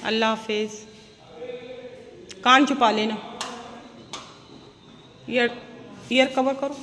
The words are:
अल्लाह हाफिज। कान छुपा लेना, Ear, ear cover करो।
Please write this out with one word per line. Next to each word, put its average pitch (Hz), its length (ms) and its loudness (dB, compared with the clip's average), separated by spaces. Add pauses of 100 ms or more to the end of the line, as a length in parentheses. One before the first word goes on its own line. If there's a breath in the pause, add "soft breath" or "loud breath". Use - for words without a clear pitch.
अल्लाह 220 260 2
हाफिज। 214 400 -2 (1700)
कान 262 220 8
छुपा 247 260 4
लेना, 214 240 0 (2250)
Ear, 240 200 2 (640)
ear 262 220 6
cover 262 200 2
करो। 277 280 -4